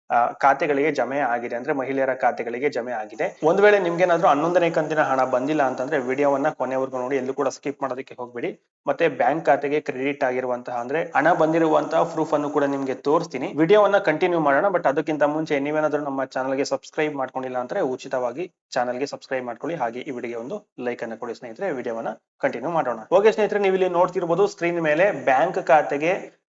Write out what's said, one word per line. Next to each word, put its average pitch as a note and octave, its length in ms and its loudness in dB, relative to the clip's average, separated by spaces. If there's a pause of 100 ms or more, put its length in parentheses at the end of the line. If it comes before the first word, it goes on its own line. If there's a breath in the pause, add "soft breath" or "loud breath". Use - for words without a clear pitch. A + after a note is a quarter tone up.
(100)
ಆ, A#2+ 220 2
ಖಾತೆಗಳಿಗೆ D3+ 600 2
ಜಮೆ C3 260 -2
ಆಗಿದೆ, A#2+ 380 -2
ಅಂದ್ರೆ C3 160 -4
ಮಹಿಳೆಯರ C3+ 420 -2
ಖಾತೆಗಳಿಗೆ B2 540 -2
ಜಮೆ B2 240 -4
ಆಗಿದೆ. A2+ 520 -6
ಒಂದ್ G3 160 4
ವೇಳೆ G#3 180 8
ನಿಮ್ಗೇನಾದ್ರೂ F3 500 2
ಹನ್ನೊಂದನೇ E3 420 4
ಕಂತಿನ D#3 300 0
ಹಣ C3 240 2
ಬಂದಿಲ್ಲ C3+ 380 0
ಅಂತಂದ್ರೆ C3 360 -2
ವಿಡಿಯೋವನ್ನ C#3 500 0
ಕೊನೆವರೆಗೂ C3 500 -4
ನೋಡಿ, B2+ 180 -2
ಎಲ್ಲೂ C3 180 -4
ಕೂಡ C#3 140 -2
ಸ್ಕಿಪ್ - 340 -8
ಮಾಡೋದಕ್ಕೆ B2+ 360 -8
ಹೋಗ್ಬೇಡಿ. B2 420 -8 (260)
ಮತ್ತೆ D#3 220 2
ಬ್ಯಾಂಕ್ C3+ 380 0
ಖಾತೆಗೆ C#3+ 340 2
ಕ್ರೆಡಿಟ್ C#3 440 -4
ಆಗಿರುವಂತಹ, B2+ 480 -4
ಅಂದ್ರೆ C3 440 -4
ಹಣ D3+ 160 4
ಬಂದಿರುವಂತಹ D#3+ 720 2
ಪ್ರೂಫ್ D#3+ 320 -2
ಅನ್ನು D3 160 0
ಕೂಡ C#3+ 140 2
ನಿಮ್ಗೆ C#3 300 -2
ತೋರಿಸ್ತೀನಿ. D3 640 -2
ವಿಡಿಯೋವನ್ನ G3+ 420 6
ಕಂಟಿನ್ಯೂ F3 420 0
ಮಾಡೋಣ. C#3+ 240 2
But F3+ 240 0
ಅದಕ್ಕಿಂತ D3 340 0
ಮುಂಚೆ D3+ 360 0
ನೀವೇನಾದ್ರೂ D3 440 -2
ನಮ್ಮ C3+ 220 -4
ಚಾನಲ್ಗೆ C3+ 400 -4
ಸಬ್ಸ್ಕ್ರೈಬ್ D3+ 500 -4
ಮಾಡ್ಕೊಂಡಿಲ್ಲ B2+ 440 -6
ಅಂದ್ರೆ B2 220 -4
ಉಚಿತವಾಗಿ B2+ 720 -4 (180)
ಚಾನಲ್ಗೆ B2 360 -2
ಸಬ್ಸ್ಕ್ರೈಬ್ C3 400 -6
ಮಾಡ್ಕೊಳ್ಳಿ. C#3 300 -8
ಹಾಗೆ A#2+ 240 -4
ಈ - 100 -10
ವಿಡಿಯೋಗೆ A#2+ 340 -8
ಒಂದು G3+ 360 -12
ಲೈಕ್ B2 220 -6
ಅನ್ನು A2+ 140 -8
ಕೊಡಿ A2+ 180 -10
ಸ್ನೇಹಿತರೆ, B2+ 380 -8
ವಿಡಿಯೋವನ್ನ A#2+ 360 -6 (300)
ಕಂಟಿನ್ಯೂ B2 320 -4
ಮಾಡೋಣ. D#3 280 0 (140)
ಓಕೆ G3+ 200 6
ಸ್ನೇಹಿತರೆ, G#3 260 0
ನೀವು G3 160 2
ಇಲ್ಲಿ F#3 140 2
ನೋಡ್ತಿರ್ಬೋದು F3 580 2
ಸ್ಕ್ರೀನ್ E3+ 340 -2
ಮೇಲೆ D#3+ 440 2
ಬ್ಯಾಂಕ್ E3 420 2
ಖಾತೆಗೆ D#3 720 2 (140)